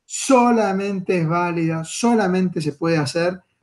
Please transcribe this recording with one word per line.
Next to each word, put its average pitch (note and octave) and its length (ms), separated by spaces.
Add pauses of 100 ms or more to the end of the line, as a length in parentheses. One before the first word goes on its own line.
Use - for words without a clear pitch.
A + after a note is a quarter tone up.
solamente G3+ 1160
es D#3+ 60
válida, E3 560
solamente F#3 760
se D3 120
puede E3 260
hacer, E3+ 420 (240)